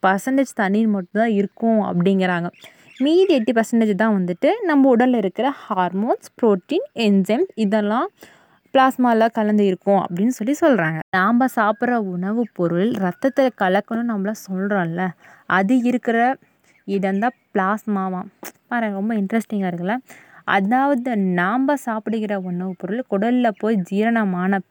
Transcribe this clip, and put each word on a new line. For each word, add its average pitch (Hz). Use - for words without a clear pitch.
பர்சன்டேஜ் 262
தண்ணீர் 208
மட்டும்தான் 208
இருக்கும் 214
அப்படிங்கிறாங்க. 180
மீதி 339
எட்டு 254
பர்சன்டேஜ் 226
தான் 214
வந்துட்டு 185
நம்ம 277
உடல்ல 247
இருக்கிற 226
hormones, 196
protein, 247
என்சைம், 208
இதெல்லாம் 220
பிளாஸ்மால 247
கலந்து 208
இருக்கும் 196
அப்படின்னு 180
சொல்லி 254
சொல்றாங்க. 170
நாம 233
சாப்பிட்ற 226
உணவுப் 202
பொருள் 175
ரத்தத்துல 247
கலக்கணும்னு 208
நம்மள 208
சொல்றோம்ல, 185
அது 202
இருக்கிற 240
இடம்தான் 196
பிளாஸ்மாவாம். 190
பாருங்க, 226
ரொம்ப 208
இன்ட்ரெஸ்டிங்கா 202
இருக்குல்ல? 175
அதாவது, 247
நாம 202
சாப்பிடுகிற 220
உணவுப் 185
பொருள் 208
குடல்ல 233
போய் 226
ஜீரணமான 196